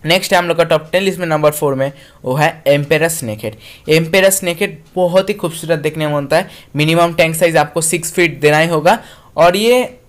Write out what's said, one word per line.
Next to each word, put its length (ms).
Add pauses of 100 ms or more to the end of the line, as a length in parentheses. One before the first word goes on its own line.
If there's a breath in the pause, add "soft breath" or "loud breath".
नेक्स्ट 280
है 60
हम 80
लोग 100
का 60
टॉप 280
टेन 120
लिस्ट 160
में 80
नंबर 240
फ़ोर 240
में, 160 (320 loud breath)
वो 120
है 320
एम्पेरस 520
स्नेकहेड। 360 (340 loud breath)
एम्पेरस 500
स्नेकहेड 380 (180)
बहुत 340
ही 40
खूबसूरत 460
देखने 280
में 60
होता 240
है। 120 (260 loud breath)
मिनिमम 380
टैंक 220
साइज 220
आपको 240
सिक्स 320
फीट 280
देना 180
ही 80
होगा, 300 (400 loud breath)
और 180
ये 420 (100)